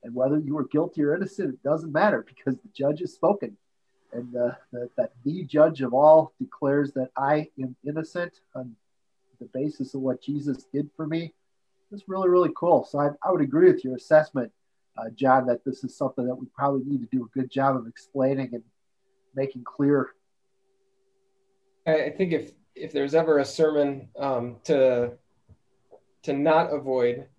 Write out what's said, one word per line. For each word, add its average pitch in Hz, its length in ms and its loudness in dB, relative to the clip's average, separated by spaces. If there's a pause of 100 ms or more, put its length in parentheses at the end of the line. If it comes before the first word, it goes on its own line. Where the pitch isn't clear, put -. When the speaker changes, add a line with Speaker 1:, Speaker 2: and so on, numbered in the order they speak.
Speaker 1:
And 120 120 -14
whether 139 240 2
you 147 160 -4
were 143 120 -2
guilty 156 380 -2
or 143 100 2
innocent, 185 400 -4
it - 80 -20
doesn't 156 300 -2
matter 156 340 2
because - 300 -6
the - 180 -20
judge 147 260 -2
has 180 140 -8
spoken. - 420 0 (560)
And, 120 240 -12
uh, 123 160 0 (200)
the, 123 240 -8
that 156 160 -2 (120)
the 160 200 -4
judge 151 380 4
of 123 120 -4
all 151 460 6
declares 139 540 -2
that 127 220 -4
I 151 320 0 (120)
am 127 160 -8 (100)
innocent 160 540 -8 (140)
on 123 200 -14 (640)
the 120 140 -20
basis 135 420 -6
of 135 60 -6
what 131 220 -4
Jesus 147 500 -6
did 147 240 -4
for 160 100 -8
me. 165 280 -6 (580)
It's 202 160 -18
really, 185 220 0
really 180 260 4
cool. 170 280 2
So - 140 -8
I, 143 120 0 (120)
I 175 80 -2
would - 120 2
agree 156 280 6
with - 140 0
your 127 100 -4
assessment, 139 560 2 (460)
uh, 113 180 -10
John, 131 320 4
that 120 180 -2
this 131 200 -8
is 120 120 -10
something 127 300 -4
that 127 80 -4
we 131 200 -14
probably 139 300 0
need 135 180 -4
to 117 140 -6
do 120 80 -2
a 110 140 -8
good 127 120 -4
job 135 260 0
of 113 100 -6
explaining 135 680 -4
and 117 80 -10 (720)
making 131 300 -6
clear. 139 440 0 (1800)
Speaker 2:
I, 156 180 2
I 147 60 -4
think 175 220 -2
if, - 200 -4 (220)
if - 180 -14
there's 139 220 -2
ever 160 240 4
a 139 60 2
sermon, 147 640 0 (100)
um, 123 460 -4
to, 127 480 2 (1080)
to 151 100 -4
not 156 400 2
avoid 131 540 -2 (120)